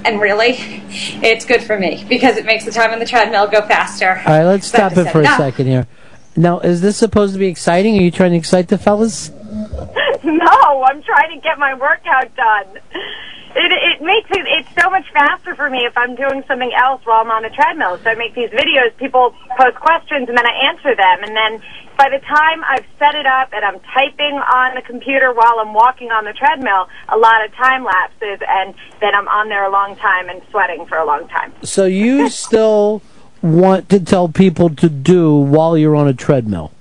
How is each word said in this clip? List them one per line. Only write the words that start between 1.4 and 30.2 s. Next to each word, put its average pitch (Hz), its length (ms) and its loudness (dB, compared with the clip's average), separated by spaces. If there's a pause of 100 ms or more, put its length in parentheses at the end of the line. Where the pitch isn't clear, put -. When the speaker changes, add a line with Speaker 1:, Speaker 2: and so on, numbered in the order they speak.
Speaker 1:
good 233 180 2
for 214 160 -4
me 170 300 -4
because 240 280 2
it 202 80 -6
makes 214 200 0
the 226 60 -8
time 226 200 0
on 226 60 -6
the 226 80 -6
treadmill 214 420 2
go 208 140 2
faster. 185 480 0 (160)
Speaker 2:
All 160 80 4
right, 156 120 4
let's 190 260 0
Speaker 1:
But 240 80 2
Speaker 2:
stop 196 140 2
it - 20 0
Speaker 1:
that's 175 160 2
Speaker 2:
for 165 80 4
a 151 60 4
Speaker 1:
enough. 277 120 4
Speaker 2:
second 135 300 -2
here. 127 200 0 (480)
Now, 175 240 2
is 175 220 0
this 202 160 0
supposed 202 360 2
to 196 60 -6
be 190 80 0
exciting? 185 520 0
Are - 20 4
you 175 100 4
trying 180 200 2
to 175 60 2
excite 175 320 0
the 196 100 2
fellas? 214 560 -2
Speaker 3:
<laughs> - 40 -20 (840)
No, 320 600 4
I'm 277 180 0
trying 339 320 0
to 277 60 -18
get 302 180 -4
my 277 160 0
workout 269 600 -2
done. 214 420 -2 (800)
It, 330 160 0
it 320 300 -2
makes 392 300 -2
it, 359 160 -4
it's - 340 -4
so 359 80 2
much 381 220 -2
faster 311 420 0
for 285 160 -4
me 262 160 -6
if 240 120 -6
I'm 247 180 -4
doing 269 320 -4
something 254 260 -4
else 254 320 0
while 226 160 2
I'm 226 80 -4
on 220 140 -2
the 220 60 -8
treadmill. 269 500 -2
So 226 100 -4
I 226 60 0
make 226 180 -8
these 240 160 -6
videos, 262 480 0
people 254 380 0 (240)
post - 160 4
questions, 311 540 -2
and 240 80 -2
then 240 100 2
I 262 240 -2
answer 285 240 -4
them. 185 280 2
And 214 120 -10
then 220 260 -4 (360)
by 269 120 4
the 269 100 -2
time 311 480 0
I've 254 180 -2 (120)
set 294 180 2
it 294 100 -4
up 262 280 0
and 208 120 -6
I'm 190 140 -4 (140)
typing 285 420 -2
on 254 400 0
the 254 60 -10
computer 262 520 -2
while 233 260 4
I'm 214 140 -6
walking 233 380 2
on 220 120 -2
the 208 100 -10
treadmill, 254 540 -2 (220)
a - 80 0
lot 226 280 4
of 214 80 -14
time 262 300 0
lapses, 196 640 -4
and 190 260 -2 (280)
then 202 120 0
I'm 202 140 0
on 214 220 -2
there 202 160 -2
a 196 60 -2
long 196 260 -2
time 185 320 -2